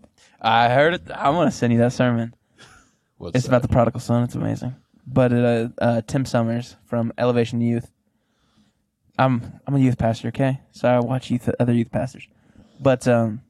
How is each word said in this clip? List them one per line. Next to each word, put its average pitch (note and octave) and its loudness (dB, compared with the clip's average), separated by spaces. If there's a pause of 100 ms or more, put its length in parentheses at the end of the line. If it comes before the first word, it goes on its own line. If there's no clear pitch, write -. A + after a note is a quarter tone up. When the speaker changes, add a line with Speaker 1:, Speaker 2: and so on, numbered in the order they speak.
(420)
Speaker 1:
I A#2 2
heard D3 4
it. - -12
I E3+ -2
wanna D3+ 2
send A#2+ -2
you A#2 2
that A#2+ 2
sermon. A#2+ -2 (840)
Speaker 2:
What's F2+ -6
Speaker 1:
It's B2 -2
about B2 2
Speaker 2:
that? - -4
Speaker 1:
the - 0
prodigal A#2+ 2
son. A#2+ 0
It's A#2+ -6
amazing. A2+ -6 (320)
But B2+ 2
it, A#2+ 2 (340)
uh, - -2
uh, A#2 0
Tim C3+ -4
Summers A#2 -2 (100)
from A#2 -4
Elevation A#2+ 0
Youth. A#2 -2 (1300)
I'm, B2+ 0
I'm C#3 -2
a C#3 2
youth B2+ 4
pastor, A2+ -2
okay? C3+ -2 (120)
So - -2
I B2 4
watch B2 -4
youth, B2 -2 (100)
other B2 2
youth A#2 0
pastors. - -8 (540)
But, C3 2
um, A#2 0